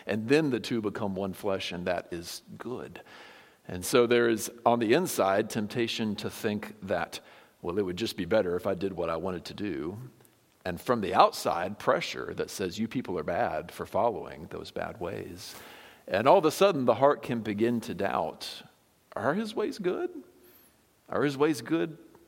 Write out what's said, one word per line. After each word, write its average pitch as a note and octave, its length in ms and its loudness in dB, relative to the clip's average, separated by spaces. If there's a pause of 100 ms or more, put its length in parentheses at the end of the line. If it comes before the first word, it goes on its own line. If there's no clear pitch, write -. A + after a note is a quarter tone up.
and A2 200 -2
then D3 220 6
the A#2 100 2
two A2+ 220 -2
become G2+ 320 -2
one F#2+ 200 -4
flesh, F#2+ 380 -2
and F2 140 -6
that F2+ 240 -2
is E2+ 320 -10 (160)
good. A2+ 440 -10 (640)
And F2+ 180 -6
so A#2+ 220 6
there A#2+ 200 6
is, A2+ 220 2 (160)
on A#2+ 140 6
the A2+ 160 6
inside, G#2+ 520 2
temptation A2 680 -2
to G#2+ 160 -6
think G#2 500 -4
that, F#2 380 -4 (420)
"Well, E2+ 160 -2
it G#2 60 2
would F2+ 140 -4
just A2+ 200 -2
be F#2 80 -2
better F#2 300 2
if F2+ 100 -4
I G2 80 2
did F#2 200 -2
what E2 180 -2
I E2 60 0
wanted F2+ 280 -4
to - 80 -12
do." F#2 460 -6 (640)
And F2+ 160 -6
from A#2+ 200 2
the F2+ 120 -2
outside, G#2 640 2
pressure - 560 -2
that - 160 -4
says, F#2 300 -4
"You A2+ 80 0
people A2 320 -6
are - 40 -6
bad F2 480 -2
for - 140 -8
following F2 640 -2
those D#2+ 220 -10
bad E2 280 -8
ways." F2+ 540 -8 (540)
And A2 200 2
all F3+ 120 10
of D#3 60 2
a D3+ 60 6
sudden, E3+ 340 4
the A#2 100 6
heart C#3 260 4
can A#2+ 200 -4
begin A2 400 0
to G2 120 -8
doubt, F2 680 -4 (520)
"Are C3 200 0
his A3 180 -4
ways - 240 -4
good?" G#3 320 -2 (1040)
Are A2+ 100 2
his C#3 140 0
ways C#3+ 240 2
good E3 360 -2 (300)